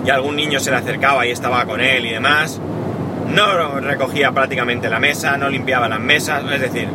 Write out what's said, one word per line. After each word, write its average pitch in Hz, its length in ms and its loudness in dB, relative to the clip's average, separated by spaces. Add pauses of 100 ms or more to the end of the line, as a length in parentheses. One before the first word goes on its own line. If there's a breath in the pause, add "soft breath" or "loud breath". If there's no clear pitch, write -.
y 131 60 2
algún 143 260 2
niño 147 240 0
se 135 100 -2
le 127 60 2
acercaba 123 500 2
y 120 40 2
estaba 120 340 0
con 110 160 -4
él 127 260 2
y 113 40 -2
demás. 143 500 0 (760)
No 170 460 2
recogía 135 520 0
prácticamente 123 560 0
la 110 120 0
mesa, 143 360 0
no 139 120 0
limpiaba 127 400 0
las 110 120 -2
mesas, 147 420 0 (100)
es 139 80 -2
decir 123 340 -2